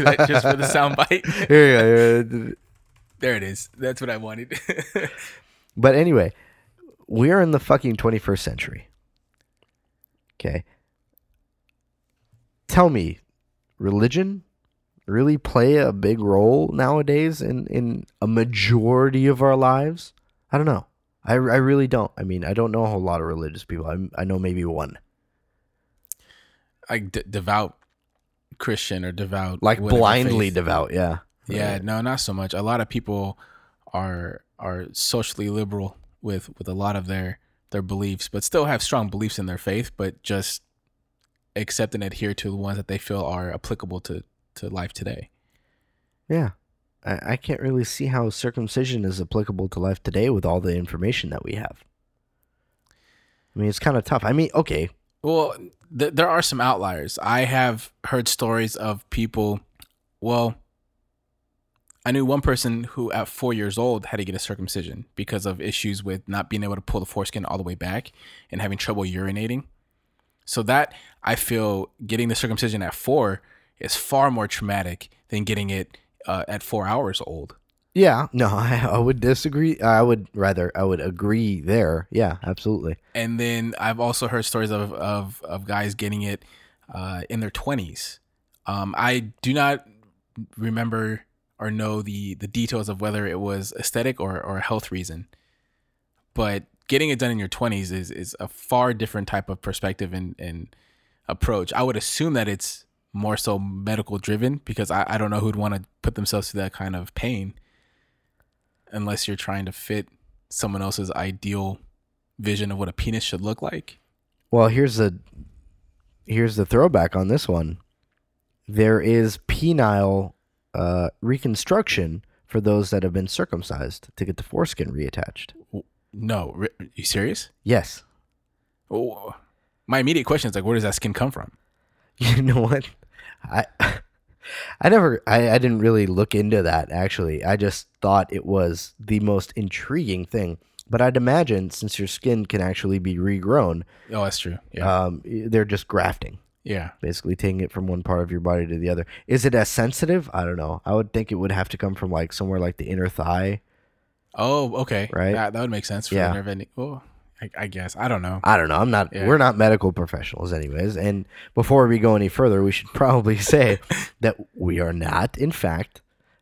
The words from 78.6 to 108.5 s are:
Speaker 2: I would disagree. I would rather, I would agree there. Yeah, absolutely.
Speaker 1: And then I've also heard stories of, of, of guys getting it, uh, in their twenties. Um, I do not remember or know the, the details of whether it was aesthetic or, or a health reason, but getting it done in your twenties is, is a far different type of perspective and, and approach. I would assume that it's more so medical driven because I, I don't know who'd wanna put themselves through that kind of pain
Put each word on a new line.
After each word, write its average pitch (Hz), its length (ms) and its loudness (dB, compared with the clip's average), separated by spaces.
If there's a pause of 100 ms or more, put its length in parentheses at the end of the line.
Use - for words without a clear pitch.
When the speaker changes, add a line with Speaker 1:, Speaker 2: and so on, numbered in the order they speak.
Speaker 2:
I 101 80 2
would 120 220 2
disagree. 143 600 2
I 113 220 6
would 117 320 4
rather, 95 400 2
I 92 80 0
would 95 180 2
agree 98 600 0
there. 82 500 2
Yeah, 92 320 0
absolutely. 92 540 -4 (180)
Speaker 1:
And 117 240 -4
then 117 400 -2
I've 113 220 -2
also 120 260 0
heard 113 180 -2
stories 110 280 -2
of, 104 200 -4
of, 101 520 -6
of 95 220 -10
guys 104 280 -4
getting 104 280 -6
it, 101 220 -6 (480)
uh, 92 380 -10
in 117 80 -4
their 110 120 -4
twenties. - 680 -8 (480)
Um, 98 320 -4
I 120 320 0 (100)
do 127 120 0
not 143 340 0 (720)
remember 110 680 -4 (320)
or 107 120 -6
know 107 320 -4
the, 101 320 -8
the 101 140 -10
details 113 400 -4
of 98 120 -6
whether 104 240 -2
it 92 140 -4
was 101 400 -6
aesthetic 127 420 -2
or, 95 200 -6
or 98 180 -6
a 95 40 -6
health - 280 -4
reason, 90 380 -10 (1040)
but 101 300 -2 (240)
getting 147 220 2
it 127 100 -2
done 123 100 0
in 113 80 -2
your 98 100 -4
twenties 98 440 -4
is, 92 180 -8
is - 300 -12
a - 80 -8
far 123 440 0
different 107 360 -6
type 98 200 -4
of 95 140 -8
perspective 95 500 -6
and, 92 260 -8
and 85 360 -12 (540)
approach. 101 440 -2
I 123 100 0
would 131 140 0
assume 156 360 -2
that 113 160 0
it's - 360 -8 (280)
more 107 240 -2
so 104 220 -2
medical 101 600 -6
driven 120 460 -2
because 110 260 -4
I, 95 160 0
I 110 120 -2
don't 107 120 -2
know 107 80 -2
who'd 107 160 0
wanna 104 280 -4 (180)
put 110 140 -20
themselves 101 360 -4
through 98 120 -6
that 95 100 -6
kind 95 240 -8
of 90 180 -12
pain 104 400 -6 (1400)